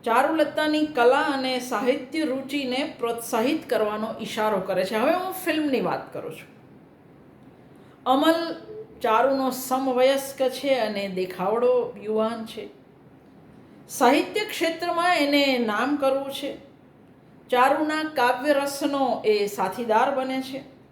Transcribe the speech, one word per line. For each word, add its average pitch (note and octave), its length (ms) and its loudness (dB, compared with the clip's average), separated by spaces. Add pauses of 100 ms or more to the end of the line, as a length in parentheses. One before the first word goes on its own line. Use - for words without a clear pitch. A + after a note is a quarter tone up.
ચારુલતાની D4+ 800 2
કલા C4 360 4
અને C4 380 -2
સાહિત્ય C4 640 -2
રુચિને C4 760 -4
પ્રોત્સાહિત A#3 680 -2
કરવાનો G#3+ 380 0 (140)
ઈશારો G#3+ 380 0
કરે F#3 260 0
છે. A3 100 -4
હવે C4 180 2
હું F#4 200 -2
ફિલ્મની D4+ 480 0
વાત D#3 320 -4
કરું - 180 -10
છું. - 180 -18 (1600)
અમલ D#4+ 500 2 (460)
ચારુનો B3+ 500 2
સમવયસ્ક C4 1000 0
છે C4+ 260 0
અને G#3 340 -2
દેખાવડો G#3 840 0 (100)
યુવાન A3 420 -2
છે. G#3 240 -12 (1160)
સાહિત્ય E4+ 580 2
ક્ષેત્રમાં E4+ 720 0
એને C#4+ 400 2
નામ A#3+ 400 0
કરવું C4+ 340 0
છે. - 260 -8 (920)
ચારુના D4+ 540 2
કાવ્યરસનો C#4 1200 0
એ G#3 220 4
સાથીદાર A3 680 0
બને C4 260 -2
છે. C4 380 -12 (120)